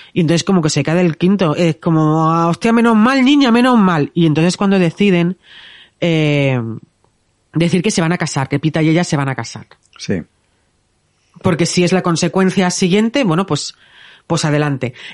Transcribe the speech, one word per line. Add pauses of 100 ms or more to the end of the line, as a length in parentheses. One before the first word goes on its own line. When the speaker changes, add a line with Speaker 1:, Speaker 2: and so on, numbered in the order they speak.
(120)
Speaker 1:
Y
entonces
como
que
se
cae
del
quinto,
es
como,
"Ah,
hostia,
menos
mal,
niña,
menos
mal".
Y
entonces
cuando
deciden, (640)
eh, (960)
decir
que
se
van
a
casar,
que
Pita
y
ella
se
van
a
casar. (300)
Speaker 2:
Sí. (1200)
Speaker 1:
Porque
si
es
la
consecuencia
siguiente,
bueno,
pues, (520)
pues
adelante. (200)